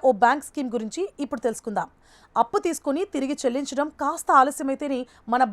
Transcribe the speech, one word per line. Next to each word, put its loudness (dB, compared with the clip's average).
ఓ 8
బ్యాంక్ 4
స్కీమ్ -6
గురించి -6
ఇప్పుడు -6
తెలుసుకుందాం. -4
అప్పు -2
తీసుకొని -2
తిరిగి -2
చెల్లించడం -2
కాస్త -2
ఆలస్యమైతేనే 0
మన 4